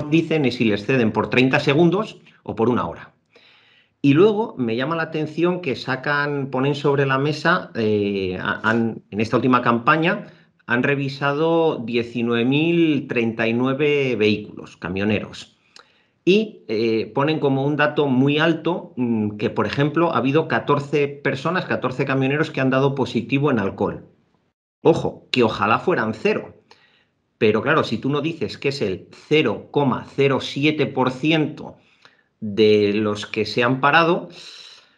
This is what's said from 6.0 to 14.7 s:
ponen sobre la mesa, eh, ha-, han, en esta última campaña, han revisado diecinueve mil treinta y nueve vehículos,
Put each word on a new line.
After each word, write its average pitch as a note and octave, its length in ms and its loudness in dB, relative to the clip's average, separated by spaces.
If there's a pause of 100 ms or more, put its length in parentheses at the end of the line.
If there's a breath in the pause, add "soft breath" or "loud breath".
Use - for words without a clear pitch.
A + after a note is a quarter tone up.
ponen C3+ 260 0
sobre C#3+ 320 0
la C3+ 140 0
mesa, D#3+ 560 0
eh, G2+ 680 0
ha-, - 260 -4
han, A2+ 440 0
en G2+ 100 -4
esta A2+ 160 0
última B2+ 240 2
campaña, D#3 680 0 (380 loud breath)
han B2 180 0
revisado C#3+ 920 0
diecinueve A#2 680 -2
mil D#3 640 2
treinta A2+ 400 -2
y A2+ 60 0
nueve C3+ 640 0
vehículos, - 600 -2